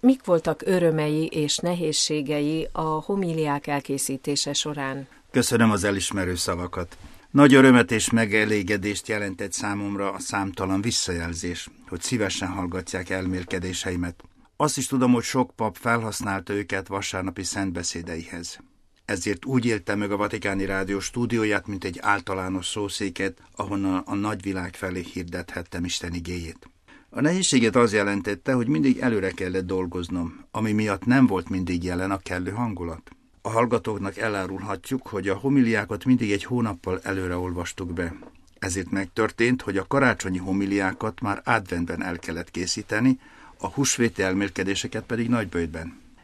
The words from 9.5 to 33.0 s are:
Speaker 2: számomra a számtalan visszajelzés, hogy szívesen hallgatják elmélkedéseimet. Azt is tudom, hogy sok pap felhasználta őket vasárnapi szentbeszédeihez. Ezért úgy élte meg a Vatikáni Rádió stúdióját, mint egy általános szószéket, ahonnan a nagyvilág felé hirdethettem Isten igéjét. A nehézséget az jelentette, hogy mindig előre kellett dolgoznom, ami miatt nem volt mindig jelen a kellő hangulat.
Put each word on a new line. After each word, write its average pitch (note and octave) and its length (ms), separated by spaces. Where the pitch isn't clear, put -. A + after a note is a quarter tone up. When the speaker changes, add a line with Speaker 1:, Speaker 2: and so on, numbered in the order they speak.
Speaker 2:
számomra G2+ 600
a F#2+ 60
számtalan F#2+ 640
visszajelzés, E2+ 880
hogy F2 120
szívesen G2 480
hallgatják F#2 600
elmélkedéseimet. F#2 1120
Azt - 200
is C3 100
tudom, B2+ 260
hogy A#2 100
sok B2+ 340
pap G#2+ 200
felhasználta G#2 760
őket G2+ 340
vasárnapi F#2+ 560
szentbeszédeihez. E2+ 1160
Ezért G2 400
úgy B2+ 200
élte G#2+ 300
meg G#2 180
a G2+ 40
Vatikáni G2 480
Rádió G2 360
stúdióját, A2 680
mint G2 180
egy F#2 160
általános F#2+ 680
szószéket, G2 720
ahonnan G2 400
a F#2 180
nagyvilág G2 600
felé F#2 260
hirdethettem F2 840
Isten F2 300
igéjét. E2+ 540
A - 120
nehézséget C#3 560
az A#2+ 160
jelentette, G2+ 600
hogy A#2+ 140
mindig C#3 320
előre G#2+ 320
kellett F#2 360
dolgoznom, F2+ 840
ami A2 220
miatt G#2 320
nem B2+ 220
volt F#2 220
mindig F2+ 360
jelen F2+ 260
a G2 80
kellő F2+ 320
hangulat. F2+ 600